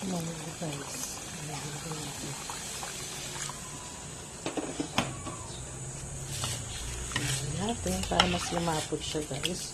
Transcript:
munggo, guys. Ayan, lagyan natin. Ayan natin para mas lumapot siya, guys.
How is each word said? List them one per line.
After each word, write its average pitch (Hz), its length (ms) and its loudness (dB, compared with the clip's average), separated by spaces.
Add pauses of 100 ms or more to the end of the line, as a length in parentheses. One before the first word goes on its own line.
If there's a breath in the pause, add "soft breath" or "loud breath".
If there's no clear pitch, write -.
munggo, 165 400 0 (100)
guys. 143 360 -2 (420)
Ayan, 147 260 -4
lagyan 151 380 -4
natin. 143 320 -4 (4000)
Ayan 139 400 4
natin 196 380 4 (160)
para 180 160 10
mas 175 240 4
lumapot 160 480 4
siya, 151 220 2 (100)
guys. 156 420 0